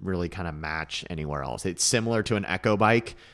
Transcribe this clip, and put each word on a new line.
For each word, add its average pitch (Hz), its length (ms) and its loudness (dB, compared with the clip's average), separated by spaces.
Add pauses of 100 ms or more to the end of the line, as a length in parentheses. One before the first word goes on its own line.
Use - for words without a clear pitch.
really 87 280 -2
kinda 85 240 -6
match 78 560 -6
anywhere 73 360 -4
else. 62 200 -6
It's 90 200 -2
similar 113 400 2
to 113 120 0
an 101 80 0
Echo 101 320 2
bike, 113 380 4 (200)